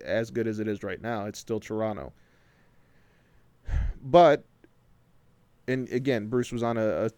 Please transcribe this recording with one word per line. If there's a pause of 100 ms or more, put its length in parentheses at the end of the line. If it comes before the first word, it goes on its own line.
as
good
as
it
is
right
now.
It's
still
Toronto. (1900)
But, (1200)
and
again,
Bruce
was
on
a,